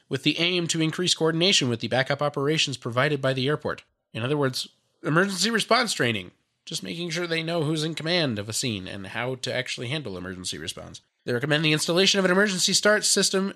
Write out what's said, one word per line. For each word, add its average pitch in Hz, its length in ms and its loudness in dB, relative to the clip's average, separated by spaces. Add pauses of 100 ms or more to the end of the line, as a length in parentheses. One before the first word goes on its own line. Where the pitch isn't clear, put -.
with 135 140 -4
the 151 160 2
aim 170 280 0
to 165 140 0
increase 160 320 0
coordination 165 560 2
with 113 100 0
the 120 80 -4
backup 131 340 0
operations 147 560 0
provided 135 440 0
by 135 120 2
the 131 140 -2
airport. 123 360 -2 (300)
In 110 100 -6
other 143 140 0
words, 135 300 0 (360)
emergency 180 480 2
response 226 420 2
training. 110 380 0 (340)
Just 160 180 -8
making 175 280 -6
sure 175 160 -2
they 165 160 -2
know 165 200 0
who's 156 200 0
in 165 100 -4
command 151 460 0
of 104 100 -6
a 110 40 -6
scene 101 340 -4
and 95 200 -10
how 120 280 -4
to 123 180 -6
actually 127 340 -6
handle 120 300 -6
emergency 90 400 -8
response. 85 420 -12 (240)
They 123 100 -4
recommend 147 300 0
the 156 100 4
installation 180 440 2
of 185 80 4
an 180 60 4
emergency 190 420 2
start 208 320 4
system 190 500 2